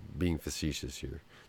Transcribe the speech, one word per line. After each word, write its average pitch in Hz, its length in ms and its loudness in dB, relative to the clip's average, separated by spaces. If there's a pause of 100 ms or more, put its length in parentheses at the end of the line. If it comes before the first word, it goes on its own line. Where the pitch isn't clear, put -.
(160)
being 82 220 6
facetious 73 600 -2
here. - 240 -6 (260)